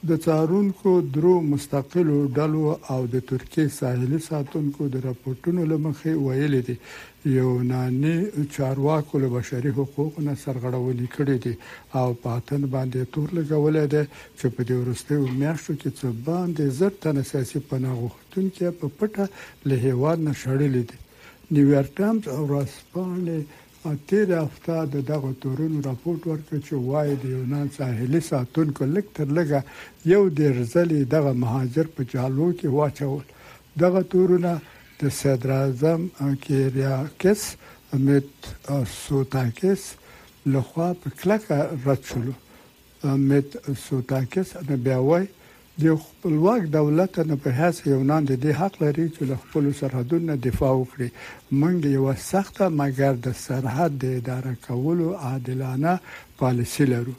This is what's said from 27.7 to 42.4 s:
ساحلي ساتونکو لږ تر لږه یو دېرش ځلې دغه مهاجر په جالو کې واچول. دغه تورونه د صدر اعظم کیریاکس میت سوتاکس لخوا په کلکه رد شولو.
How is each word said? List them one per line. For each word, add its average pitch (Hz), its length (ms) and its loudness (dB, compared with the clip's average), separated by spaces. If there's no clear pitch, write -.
ساحلي 131 500 0
ساتونکو 139 680 -2
لږ 202 100 -2
تر 151 120 -2
لږه 147 220 2
یو 202 160 8
دېرش 143 440 2
ځلې 165 260 4
دغه 143 160 4
مهاجر 131 520 0
په 143 60 -6
جالو 135 360 0
کې - 160 -2
واچول. 143 500 -2
دغه 180 180 4
تورونه 180 400 4
د - 40 -2
صدر 131 400 0
اعظم 139 440 2
کیریاکس 135 960 0
میت 139 260 4
سوتاکس 135 880 0
لخوا 160 480 0
په - 80 -8
کلکه 202 360 0
رد 139 240 2
شولو. 123 300 -6